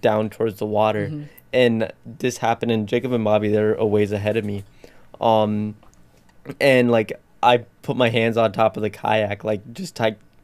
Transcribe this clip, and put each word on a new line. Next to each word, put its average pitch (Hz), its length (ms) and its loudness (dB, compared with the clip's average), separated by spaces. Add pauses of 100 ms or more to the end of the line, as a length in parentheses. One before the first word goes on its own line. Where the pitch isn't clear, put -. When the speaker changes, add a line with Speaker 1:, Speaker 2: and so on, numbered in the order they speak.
Speaker 1:
down 110 280 2
towards 113 300 -4
the 107 60 -6
water. 107 420 0
Speaker 2:
Mm-hmm. 151 160 -10 (300)
Speaker 1:
And 117 400 2 (120)
this 120 340 -6
happened, 117 320 -2
and 107 180 0
Jacob 123 240 -2
and 117 100 0
Bobby, 107 260 2
they're 107 260 2
a 110 100 0
ways 104 260 0
ahead 104 260 -2
of 110 60 -2
me. 101 200 -8 (580)
Um, 107 540 0 (840)
and, 127 320 4
like, 113 280 0 (240)
I 123 160 4 (240)
put 135 120 -6
my 123 140 2
hands 113 280 0
on 113 140 2
top 110 240 0
of 110 80 -8
the 107 60 -2
kayak, 104 540 -4
like, 107 280 -6
just 175 240 -14
tight 110 220 -2 (260)